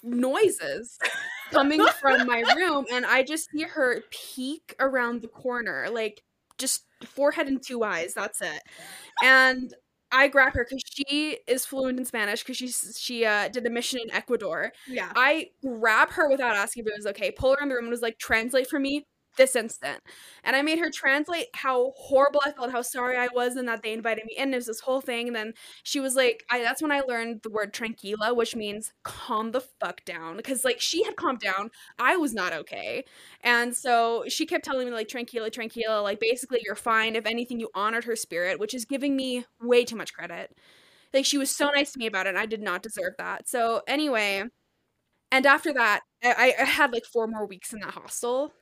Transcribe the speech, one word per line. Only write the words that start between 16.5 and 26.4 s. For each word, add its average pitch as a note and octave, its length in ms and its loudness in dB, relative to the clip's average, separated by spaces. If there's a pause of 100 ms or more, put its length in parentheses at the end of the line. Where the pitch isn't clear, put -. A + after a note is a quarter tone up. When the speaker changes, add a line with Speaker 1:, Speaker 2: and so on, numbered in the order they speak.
Speaker 1:
asking G#3+ 300 -2
if G#3+ 80 -2
it G#3+ 40 -8
was G#3+ 100 -6
okay, G3+ 240 -2
pull C4+ 240 2
her C#4 80 -2
in C#4+ 60 -2
the C4 60 0
room A#3 100 -4
and A#3 60 -4
was A#3+ 120 -4
like, A3+ 160 -4
"Translate B3+ 500 0
for D4 100 0
me." C#4 260 -2 (340)
this C4 160 8
instant. A3 460 -4 (420)
And A#3+ 120 2
I C4+ 60 4
made D#4 160 2
her E4 140 0
translate D4+ 640 0
how C4 400 0
horrible C#4 500 4
I D4 60 0
felt, B3+ 200 -6
how B3 120 -2
sorry B3 340 -2
I B3 160 2
was, B3 220 0
and B3+ 120 -2
that A3+ 140 -2
they A3 120 -6
invited A3 320 -4
me A3 120 -12
in. C4+ 160 0
It B3 40 0
was A#3+ 100 -6
this A3+ 140 -8
whole C4 200 0
thing. A#3+ 240 -4
And A#3+ 100 -4
then A3 180 -6 (280)
she - 180 -4
was C4+ 160 -2
like, B3 360 2